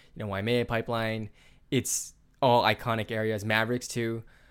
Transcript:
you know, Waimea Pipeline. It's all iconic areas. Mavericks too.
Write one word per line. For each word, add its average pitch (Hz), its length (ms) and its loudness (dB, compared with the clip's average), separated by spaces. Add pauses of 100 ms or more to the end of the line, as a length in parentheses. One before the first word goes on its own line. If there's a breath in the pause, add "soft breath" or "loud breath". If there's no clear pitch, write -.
(140 soft breath)
you - 60 -14
know, 110 80 -6
Waimea 110 380 0
Pipeline. 113 640 -2 (400 soft breath)
It's - 440 -2 (280)
all 120 200 6
iconic 110 480 0
areas. 110 340 -2
Mavericks 113 440 0
too. 113 340 -4 (280 soft breath)